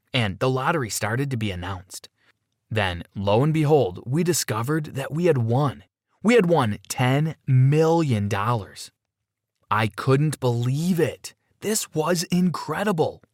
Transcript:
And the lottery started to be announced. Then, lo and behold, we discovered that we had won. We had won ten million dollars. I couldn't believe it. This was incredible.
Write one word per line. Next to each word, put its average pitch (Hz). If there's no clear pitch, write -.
And 110
the 131
lottery 131
started 120
to 127
be 107
announced. 92
Then, 95
lo 101
and 156
behold, 143
we 151
discovered 151
that 131
we 165
had 160
won. 120
We 220
had 220
won 131
ten 139
million 139
dollars. 104
I 107
couldn't 139
believe 131
it. -
This 214
was 160
incredible. 180